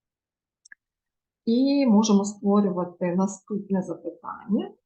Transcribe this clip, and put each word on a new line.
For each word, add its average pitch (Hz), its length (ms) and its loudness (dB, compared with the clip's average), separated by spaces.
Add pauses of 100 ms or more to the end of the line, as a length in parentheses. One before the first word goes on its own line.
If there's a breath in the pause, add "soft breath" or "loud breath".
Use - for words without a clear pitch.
(1400)
І 269 420 2
можемо 208 380 4
створювати 185 920 -2
наступне 196 680 -4
запитання. 196 880 -8 (140)